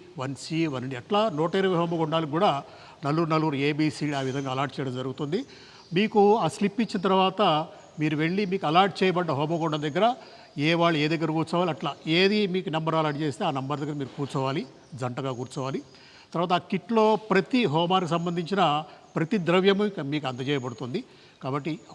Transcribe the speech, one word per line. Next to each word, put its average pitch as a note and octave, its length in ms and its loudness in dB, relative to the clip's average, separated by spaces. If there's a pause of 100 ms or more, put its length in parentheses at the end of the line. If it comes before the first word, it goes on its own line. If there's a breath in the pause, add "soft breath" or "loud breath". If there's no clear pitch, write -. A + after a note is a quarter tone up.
(200)
వన్ C3 160 -6
సి, D#3+ 320 -2
వన్ C3 220 -6
డి C3+ 60 -8
అట్లా G#3 340 0
నూట E3 260 -2
ఇరవై F#3+ 200 2
హోమగుండాలకు E3 560 0
కూడా D3+ 320 2 (420 loud breath)
నలుగురు, D#3 240 0
నలుగురు D#3 260 2
ఏ, C#3+ 160 0
బి, D3+ 180 0
సి, D3 160 -4
డి D3 80 -2
ఆ C#3 60 -2
విధంగా C3+ 320 -4
అలాట్ C#3 280 -4
చేయడం C3 160 -6
జరుగుతుంది. C#3+ 500 -6 (480 loud breath)
మీకు G#3 440 4
ఆ F3+ 100 0
స్లిప్ G3+ 340 -2
ఇచ్చిన G3+ 200 -2
తర్వాత F#3+ 640 2 (320 loud breath)
మీరు D3+ 180 0
వెళ్ళి F3+ 280 0
మీకు F#3 220 -2
అలాట్ F3+ 360 4
చేయబడ్డ F3+ 280 2
హోమగుండం D#3 500 0
దగ్గర F3+ 340 2 (420 loud breath)
ఏ D#3 160 2
వాళ్ళు E3+ 260 2
ఏ D3 80 2
దగ్గర D#3 240 -2
కూర్చోవాలి, E3+ 380 0
అట్లా C#3+ 260 -6 (120)
ఏది G3 400 4
మీకు F3+ 220 -4
నెంబర్ D#3+ 260 -2
అలాట్ D#3 220 0
చేస్తే D#3 280 -4
ఆ E3 60 0
నెంబర్ C3+ 280 -4
దగ్గర D3+ 140 -6
మీరు C#3 240 -6
కూర్చోవాలి, C#3 480 -4 (300)
జంటగా B2+ 360 -6
కూర్చోవాలి. C3 500 -8 (520 loud breath)
తర్వాత F3 200 2
ఆ F3 40 4
కిట్లో G#3+ 580 2
ప్రతి G#3 500 2
హోమానికి E3+ 440 2
సంబంధించిన E3+ 760 0 (320 loud breath)
ప్రతి D#3+ 220 0
ద్రవ్యము F#3+ 480 4
ఇక G3+ 140 -4
మీకు C#3 280 -4
అందజేయబడుతుంది. B2+ 760 -4 (400 loud breath)
కాబట్టి C#3+ 360 -4 (160)